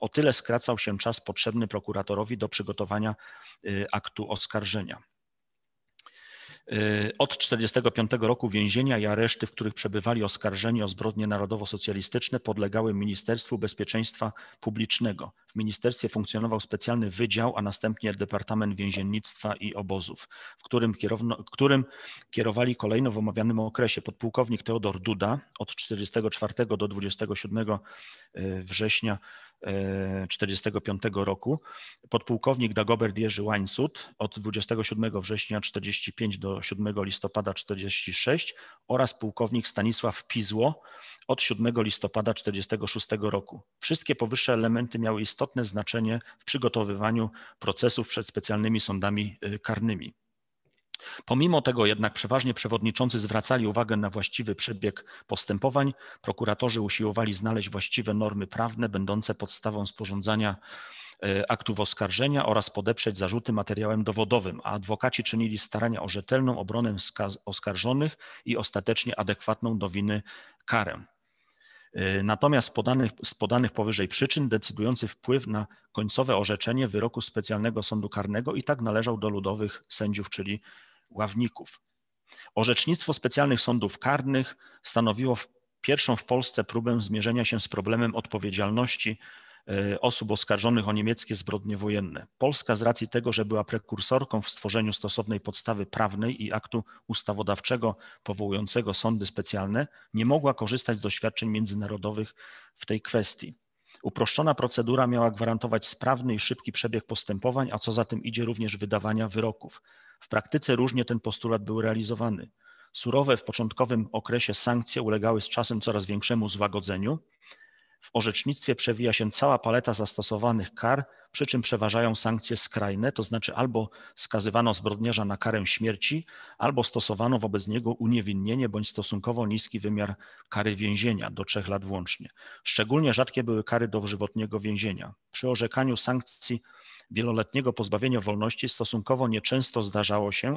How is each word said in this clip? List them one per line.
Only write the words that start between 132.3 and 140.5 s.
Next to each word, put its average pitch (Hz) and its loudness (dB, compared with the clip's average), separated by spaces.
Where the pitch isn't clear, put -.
Szczególnie 131 4
rzadkie 120 2
były 110 0
kary 117 2
dożywotniego 104 -2
więzienia. 101 -4
Przy - -2
orzekaniu 123 2
sankcji - -2
wieloletniego 117 0
pozbawienia 110 0
wolności 104 0
stosunkowo 123 0
nieczęsto 117 2
zdarzało 104 2
się, 135 -2